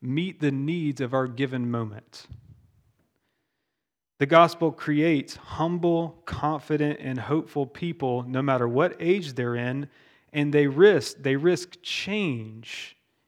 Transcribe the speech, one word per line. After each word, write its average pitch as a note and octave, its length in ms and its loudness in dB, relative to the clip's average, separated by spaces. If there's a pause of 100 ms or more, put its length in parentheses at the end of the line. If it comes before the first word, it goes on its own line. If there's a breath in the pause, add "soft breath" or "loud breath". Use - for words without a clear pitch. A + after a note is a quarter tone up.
meet D#3 380 -4
the D3 120 2
needs C#3+ 500 -2
of B2 120 -2
our C3 140 0
given B2 420 -4
moment. A2 580 -8 (1900)
The C#3+ 80 2
gospel E3 480 6
creates D3+ 640 0
humble, E3+ 880 -2
confident, D3 760 -2
and C3 180 -6
hopeful C#3+ 480 -2
people C3 580 -4
no B2+ 180 -4
matter C3 260 2
what D3+ 320 2
age E3+ 340 0
they're A#2+ 220 -4
in, B2+ 320 -4 (460 soft breath)
and D3 200 0
they D3 140 6
risk, E3 540 6
they C3+ 160 2
risk F3 440 0
change A#2 1160 -6 (300)